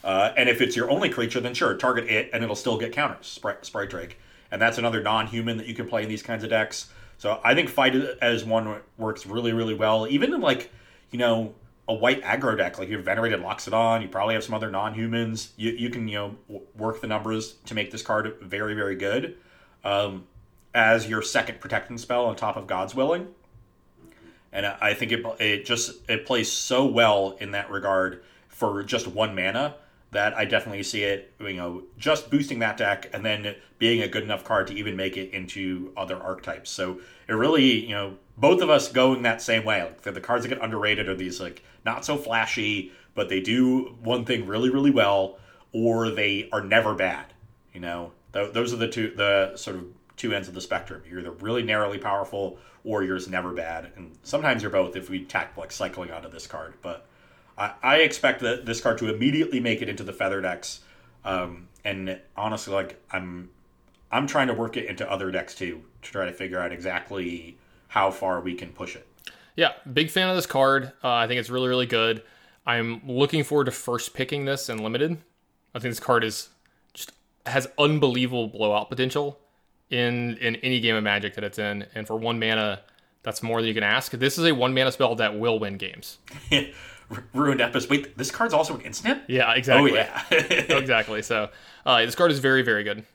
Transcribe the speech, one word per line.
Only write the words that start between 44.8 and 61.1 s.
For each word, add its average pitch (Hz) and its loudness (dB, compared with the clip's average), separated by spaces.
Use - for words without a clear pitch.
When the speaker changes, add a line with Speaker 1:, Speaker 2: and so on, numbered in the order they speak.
Speaker 1:
well, 101 4
or 113 2
they 104 0
are 104 0
never 107 4
bad. 87 -2
You 90 -14
know, 87 -8
Th-, 101 -2
those 120 0
are 117 -4
the 113 0
two, 110 -2
the 101 2
sort 95 -10
of 90 -10
two 113 -4
ends 95 -4
of 87 -16
the 90 -10
spectrum. - -6
You're 87 -10
either 87 -10
really 117 -2
narrowly 104 0
powerful 98 -2
or 104 0
you're 92 -2
just 90 -8
never 90 -4
bad. 82 -8
And 87 -20
sometimes 143 0
you're 98 -4
both 92 2
if 92 -10
we 92 -6
tack, - -4
like, 82 -12
cycling 90 -8
onto 80 -14
this 80 -16
card. 78 -12
But 85 -12
I, 104 -4
I 135 4
expect 139 2
that 123 -2
this 113 -4
card 117 2
to 110 0
immediately 139 2
make 113 0
it 107 -4
into 101 -8
the 95 -10
Feather 98 -2
decks. 90 -6